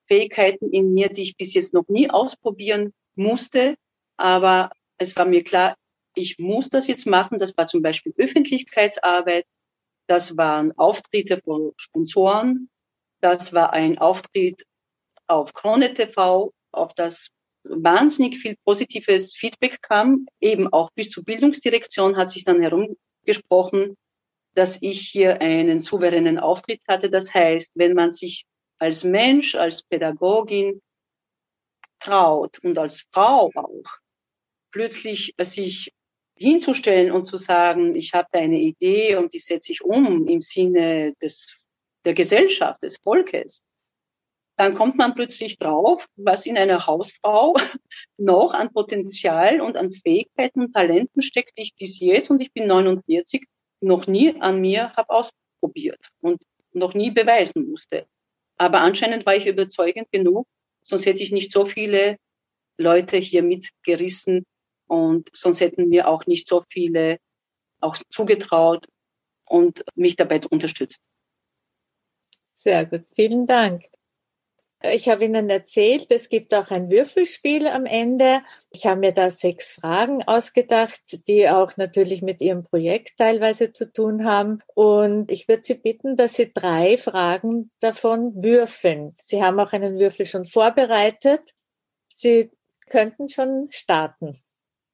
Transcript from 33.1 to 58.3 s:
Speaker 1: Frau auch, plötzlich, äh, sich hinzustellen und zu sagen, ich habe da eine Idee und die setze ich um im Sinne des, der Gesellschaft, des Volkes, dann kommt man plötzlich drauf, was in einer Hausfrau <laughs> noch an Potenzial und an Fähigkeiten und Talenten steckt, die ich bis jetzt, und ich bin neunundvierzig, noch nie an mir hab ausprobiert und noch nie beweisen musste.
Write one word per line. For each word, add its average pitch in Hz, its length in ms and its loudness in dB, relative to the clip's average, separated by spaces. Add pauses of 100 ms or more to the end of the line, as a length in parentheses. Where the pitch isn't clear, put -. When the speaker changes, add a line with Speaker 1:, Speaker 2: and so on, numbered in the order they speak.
Speaker 1:
Frau 220 440 4
auch, - 420 -14 (760)
plötzlich, 220 640 -8
äh, 180 80 -2
sich 190 480 -8 (440)
hinzustellen 214 760 2
und 185 100 0
zu 185 140 -10
sagen, 175 580 2
ich 160 180 -8
habe 175 200 0
da 175 60 2
eine 160 200 0
Idee 190 560 2
und 175 160 -2
die 170 80 -12
setze - 320 -8
ich - 100 -10
um 196 460 2
im 170 140 0
Sinne 165 800 0
des, - 440 -14 (380)
der 170 100 0
Gesellschaft, 220 720 2
des - 140 -12
Volkes, - 640 -2 (960)
dann 196 160 2
kommt 220 220 0
man 247 200 0
plötzlich 233 420 -8
drauf, 175 580 0
was 196 300 0
in 226 120 -4
einer 190 300 0
Hausfrau 214 680 2
<laughs> - 640 -6
noch 196 360 4
an - 180 -4
Potenzial 196 880 0
und 226 160 -6
an 185 140 -4
Fähigkeiten 208 720 -2
und 247 120 -6
Talenten 190 480 0
steckt, - 360 -6
die 220 60 -12
ich - 120 -16
bis 190 240 -12
jetzt, 180 300 2
und 277 120 2
ich 262 120 -12
bin 220 140 -4
neunundvierzig, 185 800 0 (360)
noch 185 260 0
nie 254 320 2
an 190 220 -2
mir 208 320 -2
hab - 160 -2
ausprobiert - 1000 -6 (140)
und 349 200 -2 (300)
noch 185 220 -4
nie 214 180 -2
beweisen 214 580 0
musste. - 360 -10 (520)